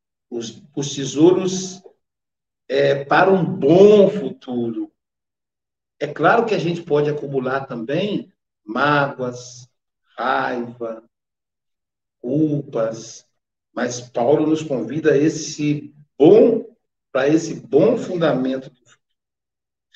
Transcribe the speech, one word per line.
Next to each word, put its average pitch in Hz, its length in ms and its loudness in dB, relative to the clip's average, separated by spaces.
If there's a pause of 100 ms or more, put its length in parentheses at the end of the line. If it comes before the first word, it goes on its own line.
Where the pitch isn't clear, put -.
(300)
Os, 117 320 -10 (140)
os 143 180 -6
tesouros, 175 880 0 (840)
é, 139 360 0
para 175 260 4
um 180 140 2
bom 190 640 6
futuro. 120 840 -6 (1040)
É 143 80 -4
claro 190 400 2
que 208 80 0
a 165 40 0
gente 170 240 -4
pode 147 280 0
acumular 135 560 -4
também 139 680 -6 (320)
mágoas, 127 1040 -4 (480)
raiva, 120 840 -6 (1160)
culpas, 123 1080 -4 (460)
mas 120 280 -6
Paulo 147 460 0
nos 156 160 0
convida 139 520 -2
a 135 40 2
esse 147 760 -4 (240)
bom, 220 480 4 (460)
para 135 160 0
esse 156 280 0
bom 196 420 2
fundamento 135 720 -4
do - 60 -20
futuro. - 220 -20 (960)